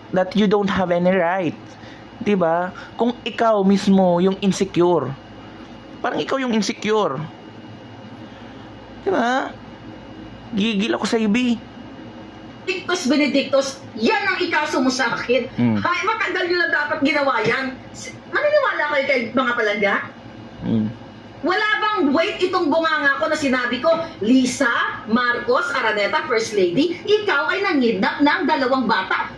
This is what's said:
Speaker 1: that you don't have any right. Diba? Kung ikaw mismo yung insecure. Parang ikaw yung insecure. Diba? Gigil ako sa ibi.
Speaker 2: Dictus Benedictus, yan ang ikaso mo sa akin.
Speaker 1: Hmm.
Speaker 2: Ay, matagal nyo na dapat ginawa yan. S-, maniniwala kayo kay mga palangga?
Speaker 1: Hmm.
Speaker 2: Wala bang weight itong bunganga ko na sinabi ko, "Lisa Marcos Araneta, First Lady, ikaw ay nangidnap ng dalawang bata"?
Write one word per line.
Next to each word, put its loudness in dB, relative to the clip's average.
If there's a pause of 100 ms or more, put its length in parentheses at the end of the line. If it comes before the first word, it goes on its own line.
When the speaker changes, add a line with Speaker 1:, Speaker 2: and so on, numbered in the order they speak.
(140)
Speaker 1:
that 2
you 6
don't 4
have 0
any 2
right. 2 (640)
Diba? 2 (240)
Kung 0
ikaw 2
mismo 4
yung 2
insecure. 2 (920)
Parang -2
ikaw -2
yung -2
insecure. 0 (1800)
Diba? 0 (1040)
Gigil 0
ako -2
sa 2
ibi. 2 (1080)
Speaker 2:
Dictus -4
Benedictus, 2 (300)
yan 2
ang 0
ikaso 0
mo 2
sa 0
akin. 0
Speaker 1:
Hmm. 2
Speaker 2:
Ay, 0
matagal 0
nyo 2
na 0
dapat -2
ginawa 2
yan. -2 (160)
S-, -14 (200)
maniniwala 2
kayo 2
kay 2
mga 0
palangga? 0 (680)
Speaker 1:
Hmm. 2 (560)
Speaker 2:
Wala 2 (100)
bang 0
weight 0
itong 2
bunganga 2
ko 2
na 0
sinabi 0
ko, 4 (320)
"Lisa 2
Marcos 2
Araneta, 0
First 0
Lady, 2
ikaw 2
ay -2
nangidnap 2
ng 4
dalawang 2
bata"? 0